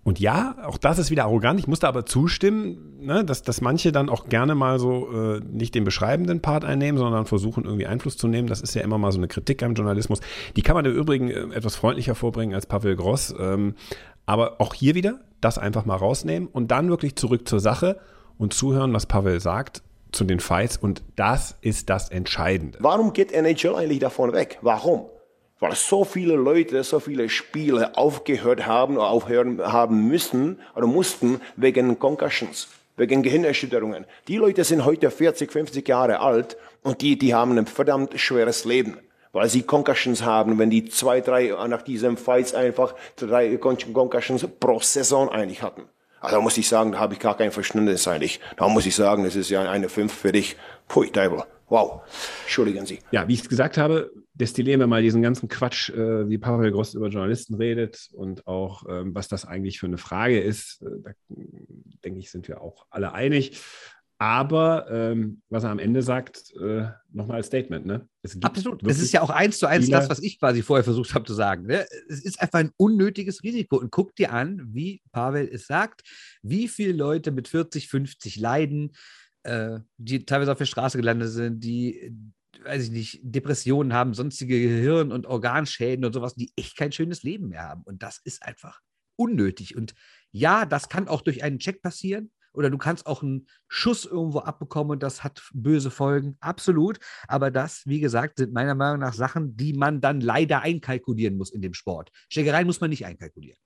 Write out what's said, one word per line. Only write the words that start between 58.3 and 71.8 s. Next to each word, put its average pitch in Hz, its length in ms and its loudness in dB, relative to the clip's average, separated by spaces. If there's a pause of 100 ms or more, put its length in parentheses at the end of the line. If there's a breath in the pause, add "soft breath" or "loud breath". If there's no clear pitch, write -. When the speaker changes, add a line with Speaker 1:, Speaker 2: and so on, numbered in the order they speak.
Speaker 1:
auch, 95 420 -8
ähm, 90 260 -8
was 98 140 -8
das 98 160 -8
eigentlich 95 340 -8
für 95 80 -8
eine 87 120 -6
Frage 110 420 0
ist. - 420 -6
Äh, 104 200 -12
da, 104 80 -16 (960)
denke 92 160 -10
ich, 92 100 -18
sind 90 180 -14
wir 78 120 -14
auch - 300 -18
alle 92 220 -6
einig. 135 480 0 (580 loud breath)
Aber, 147 720 2
ähm, 113 600 -2
was 113 140 -2
er 110 60 -2
am 104 80 -4
Ende 117 240 2
sagt, 127 540 -4
äh, 110 300 -4 (260)
nochmal 107 260 -6
als 110 100 -6
Statement, 107 360 -4
ne? 101 240 -6 (140)
Es - 100 -12
gibt 92 140 -6
Speaker 3:
Absolut. 208 340 -4
Es 101 80 -2
Speaker 1:
wirklich 139 140 2
Speaker 3:
ist 175 100 -2
ja 180 80 6
auch 160 80 0
eins 185 300 2
zu 175 80 0
eins 143 200 4
Speaker 1:
viele 135 120 4
Speaker 3:
das, 139 100 0
was 143 120 -4
ich - 180 -8
quasi 123 240 2
vorher 135 220 4
versucht 120 300 -2
habe 117 120 -2
zu 113 80 -8
sagen, 98 320 -2
ne? 143 180 -2 (240)